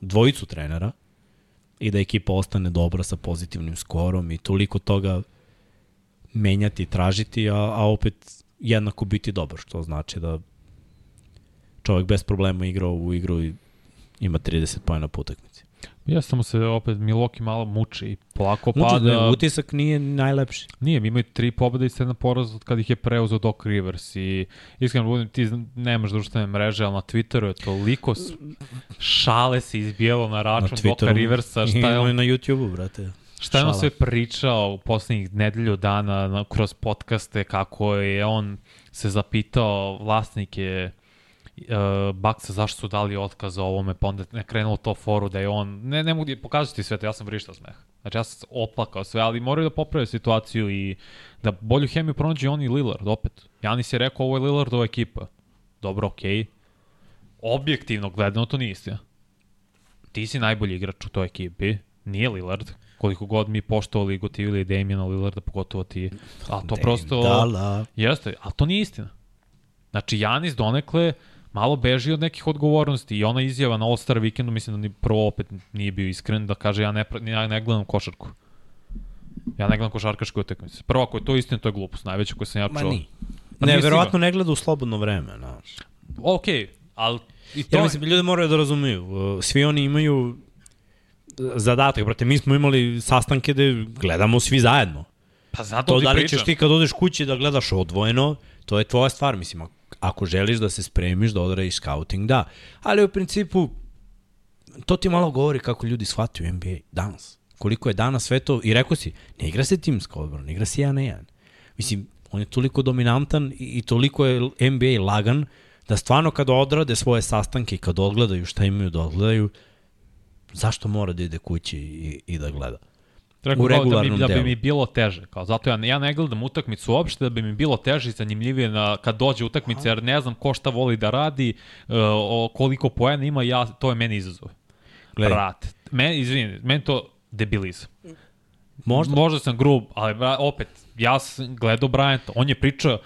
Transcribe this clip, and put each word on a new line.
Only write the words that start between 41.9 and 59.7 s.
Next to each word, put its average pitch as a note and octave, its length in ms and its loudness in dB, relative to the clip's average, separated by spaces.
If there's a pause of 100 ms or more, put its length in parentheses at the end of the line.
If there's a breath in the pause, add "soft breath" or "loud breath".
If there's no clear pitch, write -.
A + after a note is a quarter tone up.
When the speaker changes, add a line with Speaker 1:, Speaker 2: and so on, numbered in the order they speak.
Speaker 2:
Bucksa G#2 380 -2
zašto G#2 280 -4
su G#2+ 80 -8
dali G#2 280 -2
otkaz G2 420 -8
o F#2+ 60 -2
ovome, F#2+ 300 -2
pa - 120 -2
onda G2 260 -4
je A2+ 100 -8
krenulo G#2+ 340 -2
to A2 180 -4
foru G#2 340 -2
da F#2+ 120 -4
je G2 80 -2
on, G2+ 200 -2 (120)
ne, C#3 220 -4
ne D#3+ 120 0
mogu D#3 120 -2
ti C3+ 100 -6
pokazati D3 460 -4
sve G#2+ 140 -4
to, G#2+ 100 -8
ja G#2+ 60 -2
sam G#2 140 -14
vrištao G#2 280 -10
smeh. - 200 -20 (260)
Znači, - 180 -6
ja A2 60 -2
sam - 280 -16
oplakao A2 520 -4
sve, A2+ 160 -4
ali A2+ 200 0
moraju D3 280 0
da D3+ 60 -4
poprave D3 320 -2
situaciju A2 640 -2
i G2 260 -4 (460 loud breath)
da G#2+ 100 2
bolju A2+ 360 2
hemiju D#3+ 260 -2
pronađe C#3+ 340 -2
on D3 140 -2
i B2+ 60 -2
Lillard, A#2 400 -2
opet. - 240 -2 (300)
Janis A2+ 300 -2
je B2+ 60 0
rekao, C3 280 -2
"Ovo C3 100 0
je C3 60 0
Lillardova C3+ 420 0
ekipa." - 420 -4 (560)
Dobro, G2 240 -2
okej. G#2 400 -4 (920 soft breath)
Objektivno A#2+ 720 -2
gledano, G2+ 360 0
to C#3+ 100 -6
nije B2 140 -6
istina. F#2+ 280 -12 (1120)